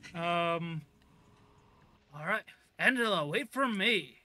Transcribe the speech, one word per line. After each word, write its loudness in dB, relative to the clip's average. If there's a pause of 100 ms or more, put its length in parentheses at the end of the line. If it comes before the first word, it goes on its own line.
(120)
Um, -2 (1300)
all -12
right. 0 (360)
Angela, 2
wait -2
for 0
me. 0